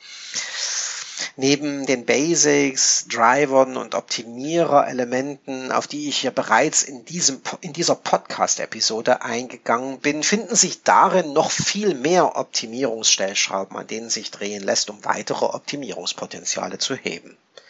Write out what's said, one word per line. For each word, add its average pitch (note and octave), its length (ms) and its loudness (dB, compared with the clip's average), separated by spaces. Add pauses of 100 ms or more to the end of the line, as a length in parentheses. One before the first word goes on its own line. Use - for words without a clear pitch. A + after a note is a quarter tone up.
(1400)
Neben C#3 500 0
den B2+ 180 0
Basics, C#3+ 1040 2
Drivern C3 680 4
und A#2 160 -6
Optimierer-Elementen, C3 1800 0
auf A2+ 140 0
die D3 240 -6
ich - 140 -2
ja B2+ 60 0
bereits B2+ 520 2
in B2 240 -12
diesem D#3 340 -2
Po-, - 220 -8
in E3 100 -12
dieser - 220 2
Podcast-Episode - 1300 0
eingegangen B2 800 -4
bin, D3 220 0
finden G#3 340 0
sich - 260 2
darin E3 500 6
noch - 180 2
viel G3+ 440 0
mehr D3+ 420 4
Optimierungsstellschrauben, A2 1400 -2
an F#2+ 80 -8
denen A2+ 240 -8
sich G#2 200 -4
drehen G2+ 320 -8
lässt, G#2 280 0
um G#2 160 -16
weitere G#2+ 400 -2
Optimierungspotenziale F#2+ 1300 -8
zu - 200 -4
heben. - 420 -10 (320)